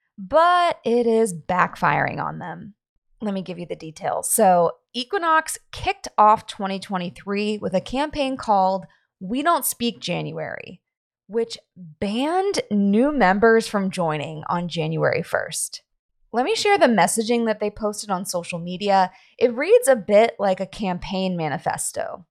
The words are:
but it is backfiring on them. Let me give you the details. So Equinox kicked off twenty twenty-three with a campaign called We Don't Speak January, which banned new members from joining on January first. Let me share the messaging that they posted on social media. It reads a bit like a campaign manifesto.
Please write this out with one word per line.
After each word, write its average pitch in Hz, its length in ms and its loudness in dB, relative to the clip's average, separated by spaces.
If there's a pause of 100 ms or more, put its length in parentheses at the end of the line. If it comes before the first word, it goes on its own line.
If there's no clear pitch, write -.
(160)
but 330 680 2
it 233 240 2
is 226 260 2
backfiring 160 880 0
on - 160 -6
them. 170 360 -14 (480)
Let 208 120 -6
me 190 80 -6
give 170 160 -12
you 175 80 -10
the 160 80 -10
details. 160 560 -6
So 180 420 4 (200)
Equinox 320 680 -2 (140)
kicked - 340 -6 (120)
off 214 280 6
twenty 196 320 -6
twenty-three 202 800 -6
with 196 160 -4
a 190 60 0
campaign 269 560 -4
called 190 480 0 (360)
We 214 220 -4
Don't 320 220 0
Speak - 360 -4
January, 160 840 -8 (440)
which 226 300 -4 (180)
banned 247 840 -2 (100)
new 208 420 4
members 226 540 4
from 190 240 -2
joining 156 580 -4
on 175 200 -2
January 156 540 0
first. - 600 -6 (480)
Let 240 140 0
me 403 100 0
share 415 220 2
the 330 100 6
messaging 226 600 2
that 196 120 0
they 208 120 -4
posted 208 400 -6
on 190 160 -4
social 175 320 -6
media. 180 520 0 (280)
It 240 160 2
reads 440 340 4
a 262 80 6
bit 214 420 4
like 190 220 0
a 190 60 -4
campaign 185 720 -4
manifesto. 156 920 -6